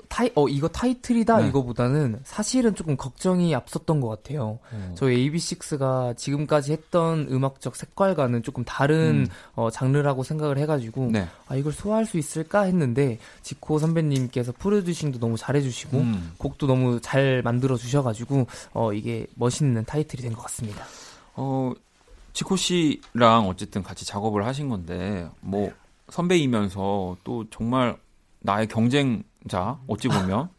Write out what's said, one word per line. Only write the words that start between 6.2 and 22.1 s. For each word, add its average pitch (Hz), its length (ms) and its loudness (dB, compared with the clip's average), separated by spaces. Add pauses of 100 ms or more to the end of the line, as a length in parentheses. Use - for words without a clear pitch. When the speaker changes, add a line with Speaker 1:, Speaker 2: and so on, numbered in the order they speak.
Speaker 1:
했던 165 580 0
음악적 135 460 -2
색깔과는 143 680 0
조금 127 220 -6
다른, 147 320 2
Speaker 2:
음. 139 300 4 (280)
Speaker 1:
어, 113 160 0
장르라고 135 520 2
생각을 151 340 -2
해가지고 131 540 -2
Speaker 2:
네. 101 160 2 (200)
Speaker 1:
"아, 135 80 -4
이걸 143 160 -2
소화할 214 340 0
수 214 120 -4
있을까?" 160 460 0
했는데 139 540 2 (260)
지코 - 360 -2
선배님께서 139 800 0
프로듀싱도 175 600 0
너무 117 180 0
잘해주시고 131 600 -2
Speaker 2:
음. 95 380 0
Speaker 1:
곡도 139 300 -4
너무 127 320 2
잘 135 420 2
만들어주셔가지고, 123 1040 0 (260)
어, 110 180 0
이게 113 340 -4 (100)
멋있는 123 500 0
타이틀이 147 360 -4
된 120 120 -6
것 113 80 -10
같습니다. - 420 -10 (520)
Speaker 2:
어, 131 360 -2 (640)